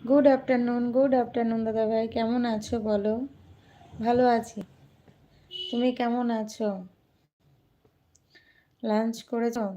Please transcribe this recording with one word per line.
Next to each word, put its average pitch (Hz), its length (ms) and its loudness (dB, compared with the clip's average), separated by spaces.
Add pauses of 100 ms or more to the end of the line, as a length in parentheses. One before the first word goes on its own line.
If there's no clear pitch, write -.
গুড 277 240 6
আফটারনুন, 240 640 2
গুড 262 220 4
আফটারনুন 233 500 0
দাদা 220 220 0
ভাই, 220 220 0
কেমন 233 380 -2
আছো 220 300 -4 (120)
বলো? 208 260 0 (880)
ভালো 240 240 4 (120)
আছি, 226 240 -6 (1080)
তুমি 240 240 0
কেমন 240 380 -2
আছো? 220 380 -4 (2250)
লাঞ্চ 226 340 0 (140)
করেছো? 233 360 -2 (100)